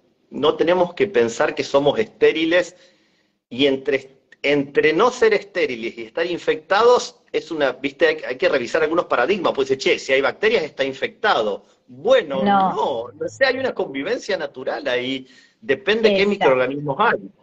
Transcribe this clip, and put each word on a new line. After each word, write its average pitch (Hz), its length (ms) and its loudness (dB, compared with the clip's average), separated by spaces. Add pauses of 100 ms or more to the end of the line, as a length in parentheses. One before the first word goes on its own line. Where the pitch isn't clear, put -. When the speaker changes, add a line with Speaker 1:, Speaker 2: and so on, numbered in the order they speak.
(300)
Speaker 1:
no 147 240 0
tenemos 175 400 0
que 127 120 0
pensar 120 480 0
que 147 100 -4
somos 143 340 2
estériles, 160 760 0 (760)
y 127 160 0
entre, 135 520 -2 (240)
entre 147 520 2
no 240 160 2
ser 220 240 2
estériles 127 640 -4
y 113 60 -10
estar 165 220 -4
infectados 190 960 0 (100)
es 151 200 -6
una, 147 220 0
viste, 139 340 -2
hay, 156 100 2 (100)
hay 127 100 -6
que 175 120 0
revisar 139 340 0
algunos 165 220 0
paradigmas, 135 480 0
pues 135 160 -2
dice, 135 100 0
"Che, 170 200 0
si - 140 -4
hay 135 100 2
bacterias 220 420 0
está 139 200 -6
infectado". 131 800 -2 (220)
Bueno, 147 560 0
Speaker 2:
No. 196 320 2
Speaker 1:
no, 123 380 -4
no 165 160 -8
sé, - 160 -2
hay 262 140 0
una 254 160 -4
convivencia 180 640 -4
natural 135 500 -6
ahí, 127 380 -4 (340)
depende 208 480 2
qué 196 140 4
Speaker 2:
Exacto. 202 80 2
Speaker 1:
microorganismos 143 680 2
hay. 208 200 2 (240)